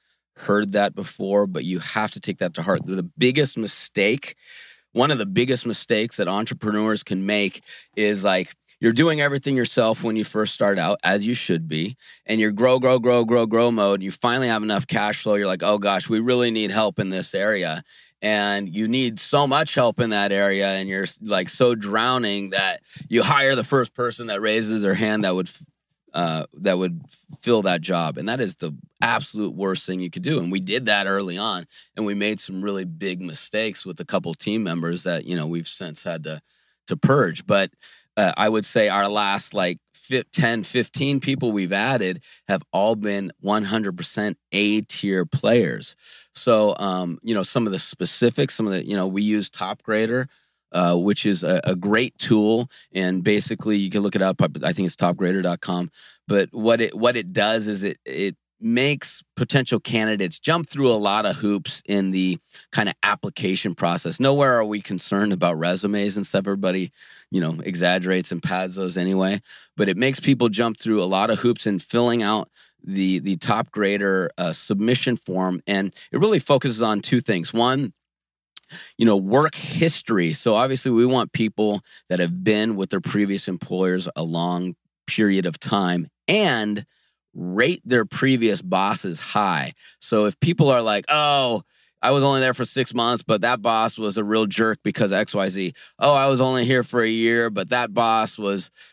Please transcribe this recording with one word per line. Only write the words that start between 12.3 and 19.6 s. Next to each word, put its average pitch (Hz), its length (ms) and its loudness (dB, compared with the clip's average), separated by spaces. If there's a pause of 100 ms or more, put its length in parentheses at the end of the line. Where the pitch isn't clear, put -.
you're 107 100 2
grow, 127 280 4
grow, 127 200 4
grow, 120 260 4
grow, 117 200 2
grow 117 260 2
mode. 101 320 2
You 95 80 -8
finally 123 380 -2
have 110 140 0
enough 107 240 -2
cash 104 360 -2
flow. 107 120 2
You're 101 120 0
like, 92 160 -2
"Oh 104 140 2
gosh, 98 320 0
we 110 100 0
really 123 320 2
need 107 200 -2
help 104 280 0
in 98 120 -2
this 92 240 -6
area." 95 500 -2 (380)
And 101 520 -2
you 110 140 -2
need 120 320 -2
so 143 260 2
much 147 280 0